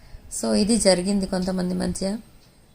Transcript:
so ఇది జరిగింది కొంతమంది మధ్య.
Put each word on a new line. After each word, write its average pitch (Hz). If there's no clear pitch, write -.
so 226
ఇది 214
జరిగింది 190
కొంతమంది 185
మధ్య. 185